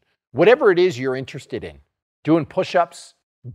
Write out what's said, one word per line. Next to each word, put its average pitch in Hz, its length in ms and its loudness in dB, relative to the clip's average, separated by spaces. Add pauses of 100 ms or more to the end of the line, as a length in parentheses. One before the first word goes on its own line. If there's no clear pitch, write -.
(320)
Whatever 220 380 4
it 170 80 2
is 175 200 0
you're 131 180 -6
interested 127 480 -12
in, 78 160 -18 (420)
doing 156 220 0
push-ups, - 720 -4 (400)